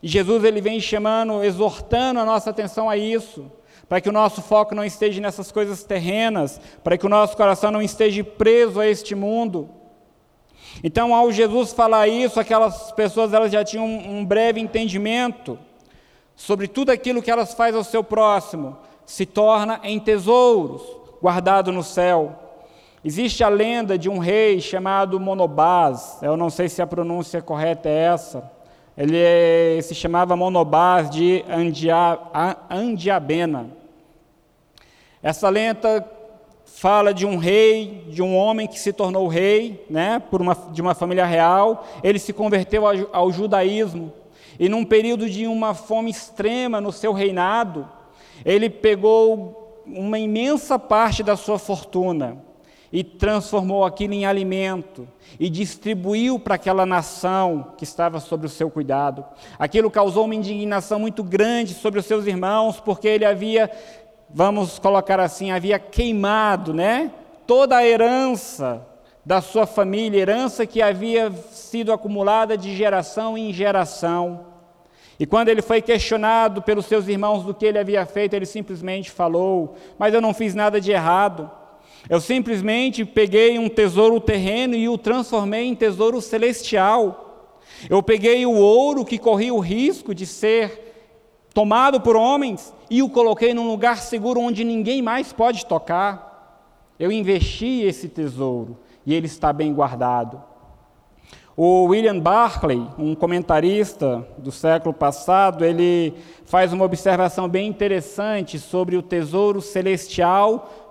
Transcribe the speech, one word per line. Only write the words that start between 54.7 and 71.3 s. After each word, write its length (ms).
e 100
distribuiu 920
para 160
aquela 280
nação 920
que 80
estava 340
sob 280
o 20
seu 200
cuidado. 560
Aquilo 340
causou 340
uma 100
indignação 640
muito 240
grande 500
sobre 280
os 60
seus 200
irmãos, 540
porque 260
ele 180
havia, 460
vamos 520
colocar 400
assim, 320
havia 260
queimado, 960
né, 380
toda 300
a 100
herança 960
da 160
sua 260
família, 520
herança 480
que 160
havia 480